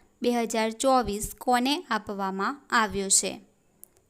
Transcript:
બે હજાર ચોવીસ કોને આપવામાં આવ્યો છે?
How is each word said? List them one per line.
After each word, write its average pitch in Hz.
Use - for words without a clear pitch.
બે 240
હજાર 233
ચોવીસ 220
કોને 254
આપવામાં 202
આવ્યો 196
છે? 196